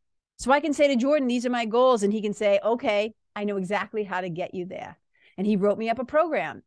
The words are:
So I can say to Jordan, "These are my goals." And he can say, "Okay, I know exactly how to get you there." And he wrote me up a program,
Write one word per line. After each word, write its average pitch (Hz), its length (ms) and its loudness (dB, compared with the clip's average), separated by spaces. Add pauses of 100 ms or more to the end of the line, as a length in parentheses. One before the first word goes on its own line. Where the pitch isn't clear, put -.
(380)
So 240 140 0
I 285 80 4
can 294 120 0
say 294 140 4
to 277 100 2
Jordan, 269 300 2
"These 240 200 -2
are 247 40 -2
my 240 140 -2
goals." 233 400 4
And 202 80 2
he 214 100 -2
can 208 100 -2
say, 202 300 2
"Okay, 220 520 0 (200)
I 208 80 -6
know 208 140 -2
exactly 202 480 -4
how 185 160 -6
to 185 80 -6
get 170 260 -8
you 180 120 -6
there." - 320 -14 (380)
And 190 100 -4
he 214 100 4
wrote 202 220 2
me 226 120 -2
up 233 80 -4
a 262 60 -6
program, 285 640 -2